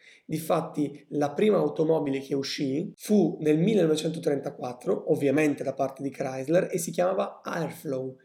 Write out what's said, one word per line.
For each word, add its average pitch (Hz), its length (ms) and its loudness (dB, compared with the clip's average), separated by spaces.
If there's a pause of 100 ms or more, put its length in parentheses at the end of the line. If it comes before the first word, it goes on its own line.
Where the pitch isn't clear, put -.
(260)
Difatti 156 800 -4
la 143 240 0
prima 208 260 4
automobile 151 640 0
che 139 140 -6
uscì 139 640 -4
fu 202 440 2
nel 151 180 4
millenovecentotrentaquattro, 165 1500 0
ovviamente 143 500 2
da 131 120 -4
parte 139 280 -4
di 139 60 -4
Chrysler, 135 640 0
e - 80 -2
si 165 120 -4
chiamava 180 540 -2
Airflow 143 800 -6